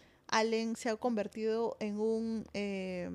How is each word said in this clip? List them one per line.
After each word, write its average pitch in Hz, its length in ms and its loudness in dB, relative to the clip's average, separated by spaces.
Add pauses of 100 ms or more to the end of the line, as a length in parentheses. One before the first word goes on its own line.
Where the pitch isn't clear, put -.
(280)
Allen 226 500 2
se - 120 -4
ha 220 60 2
convertido 220 880 0
en 208 180 -2
un, 226 540 0
eh, 185 600 -2